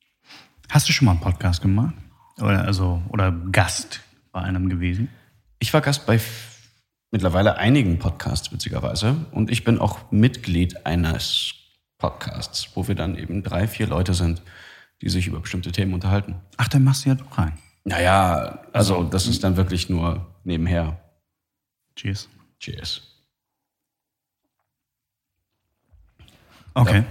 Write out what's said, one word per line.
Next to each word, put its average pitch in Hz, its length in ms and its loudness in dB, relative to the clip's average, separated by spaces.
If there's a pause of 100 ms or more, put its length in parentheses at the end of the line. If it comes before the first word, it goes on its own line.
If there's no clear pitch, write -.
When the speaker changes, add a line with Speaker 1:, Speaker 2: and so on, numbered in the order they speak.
(680)
Speaker 1:
Hast - 200 4
du 156 40 0
schon 135 120 4
mal 98 60 6
einen 85 100 2
Podcast 87 400 0
gemacht? 113 320 2 (480)
Oder, 98 240 2
also, 92 440 0
oder 95 220 0
Gast 87 720 -2 (320)
bei 92 80 -6
einem 92 280 -2
gewesen? 90 380 -2 (520)
Speaker 2:
Ich - 140 -2
war 156 60 4
Gast 139 260 -2
bei 110 100 4
f-, - 420 -4 (540)
mittlerweile 92 460 2
einigen 104 420 4
Podcasts, - 520 -4
witzigerweise. 123 800 -2
Und 107 200 0
ich 117 120 -2
bin - 160 4
auch - 320 -4
Mitglied 90 720 2
eines 80 680 -2 (460)
Podcasts, - 760 -6
wo 92 140 -4
wir 98 60 -2
dann 82 220 -4
eben 92 260 -6
drei, 87 260 -2
vier - 180 -4
Leute 90 260 0
sind, 85 280 0 (600)
die - 80 -2
sich 90 180 0
über 82 120 -6
bestimmte 90 320 -6
Themen 95 220 -2
unterhalten. 92 480 -2 (160)
Speaker 1:
Ach, - 100 -2
dann 135 160 4
machst 135 220 4
du 135 40 4
ja 131 60 4
doch - 220 -8
rein. 80 160 0 (320)
Speaker 2:
Naja, 90 760 2 (140)
also 95 240 4
Speaker 1:
Also, 87 120 0
Speaker 2:
das 95 180 0
ist 113 180 0
dann 92 100 2
wirklich 92 340 0
nur 85 540 -2
nebenher. 85 560 0 (960)
Speaker 1:
Cheers. 101 320 -8 (320)
Speaker 2:
Cheers. - 500 -12 (3750)
Speaker 1:
Okay. 104 260 6
Speaker 2:
Da, 117 100 0